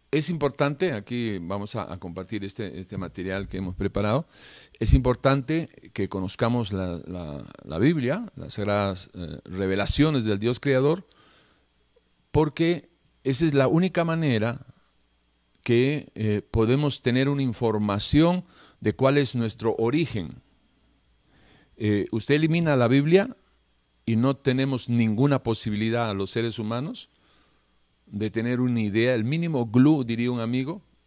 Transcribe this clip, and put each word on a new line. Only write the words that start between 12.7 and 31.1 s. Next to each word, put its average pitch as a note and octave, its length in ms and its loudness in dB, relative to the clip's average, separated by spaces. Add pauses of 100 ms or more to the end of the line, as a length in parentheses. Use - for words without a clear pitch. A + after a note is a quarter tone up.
esa C3+ 220 0
es D#3 80 2
la C3+ 160 4
única E3+ 340 2
manera C3+ 640 0 (1000)
que, B2+ 520 2
eh, G#2 260 0
podemos B2+ 640 0
tener B2+ 260 2
una C#3+ 140 0
información A#2 1040 2 (340)
de - 140 0
cuál C3+ 240 2
es C3 180 0
nuestro A2+ 400 -2
origen. A2+ 640 -2 (1400)
Eh, G#2 360 0
usted A2+ 240 0
elimina D#3+ 400 2
la A#2+ 120 4
Biblia E3 480 4 (720)
y A2+ 100 2
no C3 200 2
tenemos C3 520 -2
ninguna A#2+ 540 2
posibilidad A2+ 640 -2
a G2+ 60 -4
los G2 160 -4
seres A2+ 280 -4
humanos B2 520 -8 (960)
de G#2 240 -6
tener A#2+ 300 -2
una B2 200 0
idea, A2 340 2
el A2 100 0
mínimo D3 420 -2
glú, C3 360 6
diría A#2 280 -2
un A#2+ 100 -2
amigo, C3 400 -4 (260)